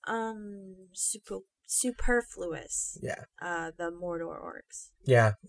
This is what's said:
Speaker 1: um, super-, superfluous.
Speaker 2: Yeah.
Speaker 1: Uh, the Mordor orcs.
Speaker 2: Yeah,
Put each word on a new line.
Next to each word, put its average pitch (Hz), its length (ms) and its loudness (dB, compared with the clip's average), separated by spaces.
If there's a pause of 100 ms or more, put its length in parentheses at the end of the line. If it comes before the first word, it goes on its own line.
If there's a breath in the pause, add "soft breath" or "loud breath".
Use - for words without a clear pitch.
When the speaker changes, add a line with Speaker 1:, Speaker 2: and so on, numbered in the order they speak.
Speaker 1:
um, 202 880 -6
super-, - 460 -4 (680)
superfluous. - 960 0
Speaker 2:
Yeah. - 220 -6 (180)
Speaker 1:
Uh, 170 360 -4
the 170 140 -2
Mordor 170 480 -6
orcs. - 520 -14 (120)
Speaker 2:
Yeah, 117 300 8 (160)